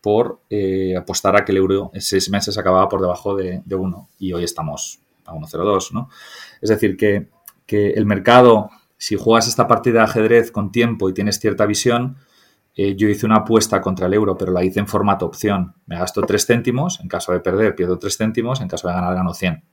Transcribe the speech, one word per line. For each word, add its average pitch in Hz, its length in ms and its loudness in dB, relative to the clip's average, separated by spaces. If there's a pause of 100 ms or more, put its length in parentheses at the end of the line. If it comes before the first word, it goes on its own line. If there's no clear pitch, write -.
por, 117 460 0
eh, 95 480 -2
apostar 95 400 0
a - 80 2
que 101 80 0
el 95 60 2
euro 95 340 0
en 95 80 -12
seis 95 280 -2
meses 101 280 -4
acababa 92 320 2
por 95 100 -2
debajo 95 380 -2
de, 92 260 -6
de 95 120 -6
uno, 92 340 -6 (100)
y 92 140 -6
hoy 87 100 -4
estamos 80 560 -8 (260)
a 82 60 -20
uno 78 180 -12
cero 85 140 -6
dos, 98 300 0
¿no? 127 160 -6 (520)
Es 104 80 -4
decir, 104 280 0
que, 104 320 0 (360)
que 104 260 0
el - 140 0
mercado, 107 640 6 (280)
si - 180 -6
juegas 113 320 2
esta 117 180 0
partida 113 340 2
de 110 60 6
ajedrez 113 460 2
con 107 220 -6
tiempo 113 340 0
y 92 60 0
tienes 101 260 -2
cierta 104 260 0
visión, 120 520 -2 (580)
eh, 98 220 -2
yo 107 100 2
hice 104 180 0
una 110 120 4
apuesta 107 420 2
contra 92 280 -2
el 95 60 2
euro, 101 240 2
pero 92 140 -4
la 90 140 2
hice 92 160 -2
en 101 60 -4
formato 98 380 0
opción. 92 480 -4 (120)
Me 85 120 -10
gasto 90 260 -4
tres 101 220 0
céntimos, 123 540 0
en 92 80 -14
caso 90 240 -6
de 90 80 0
perder 95 340 0
pierdo 90 240 -2
tres 101 200 -6
céntimos, 113 420 -2
en 92 80 -8
caso 90 220 -6
de 90 60 -4
ganar 90 200 -2
gano 90 180 -2
cien 87 400 -4